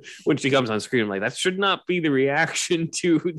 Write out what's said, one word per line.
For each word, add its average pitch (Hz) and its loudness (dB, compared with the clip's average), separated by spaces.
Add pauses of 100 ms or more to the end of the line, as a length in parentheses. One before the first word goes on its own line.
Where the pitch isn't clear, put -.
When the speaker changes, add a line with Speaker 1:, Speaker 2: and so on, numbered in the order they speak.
(120)
Speaker 1:
<laughs> - -18
Speaker 2:
when 156 2
she 135 0
comes 127 2
on 107 0
screen, 117 0
I'm 104 -4
like, 98 -4
that 120 -4
should 185 -2
not 196 0
be 180 0
the 160 0
reaction 156 0
<laughs> - -8
to 170 2 (200)